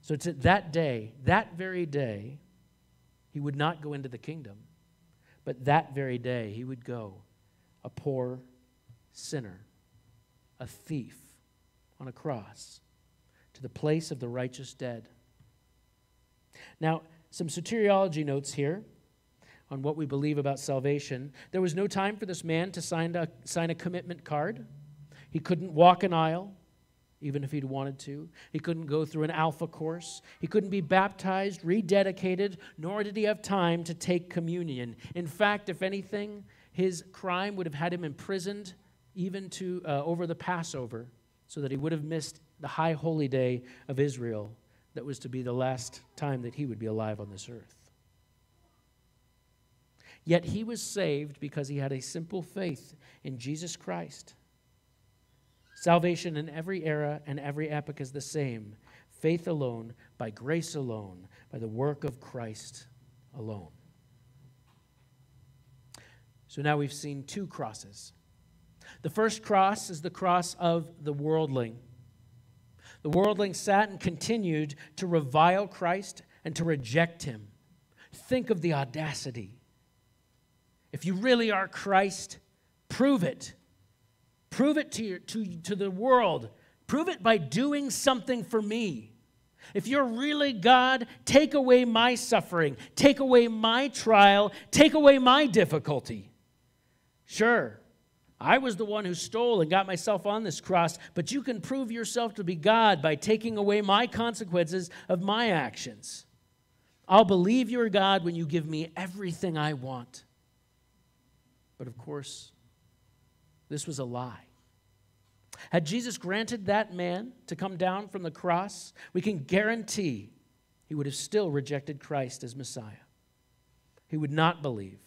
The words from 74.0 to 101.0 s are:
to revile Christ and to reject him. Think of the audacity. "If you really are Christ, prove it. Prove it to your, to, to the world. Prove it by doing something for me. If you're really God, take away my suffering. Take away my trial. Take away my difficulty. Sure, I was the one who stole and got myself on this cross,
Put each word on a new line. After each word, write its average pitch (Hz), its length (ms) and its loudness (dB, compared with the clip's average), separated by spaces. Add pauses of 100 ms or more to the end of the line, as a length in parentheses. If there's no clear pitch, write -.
to 190 100 -6
revile 165 600 4
Christ 185 560 -4 (220)
and 165 120 -6
to 170 80 -2
reject 160 580 0
him. 107 260 -10 (640)
Think - 380 -2
of 185 100 2
the 165 140 2
audacity. 131 800 -6 (1400)
"If 151 120 -10
you 185 100 0
really 226 380 4
are 190 160 0
Christ, 196 720 2 (480)
prove 262 340 4
it. - 320 -4 (960)
Prove 285 260 2
it 302 160 -2
to 226 120 -6
your, 185 160 -6
to, 220 260 -6 (160)
to 202 140 -6
the 196 140 -2
world. 190 600 2 (380)
Prove 254 200 0
it 196 140 -6
by 220 160 6
doing 262 520 0
something 254 520 0
for 220 180 0
me. 208 520 -4 (600)
If 202 140 -4
you're 277 180 2
really 285 480 0
God, 247 540 6 (180)
take 302 300 8
away 254 300 8
my 240 320 4
suffering. 165 600 2 (200)
Take 277 240 8
away 247 260 8
my 226 420 2
trial. 202 640 8 (200)
Take 302 220 10
away 285 240 12
my 262 280 8
difficulty. 147 840 0 (920)
Sure, 208 560 2 (600)
I 170 180 6
was 262 160 -2
the 196 100 -4
one 208 200 -4
who 180 100 -2
stole 226 460 0
and 156 100 2
got 190 160 4
myself 190 400 -2
on 214 160 -2
this 180 180 -6
cross, 170 380 0 (160)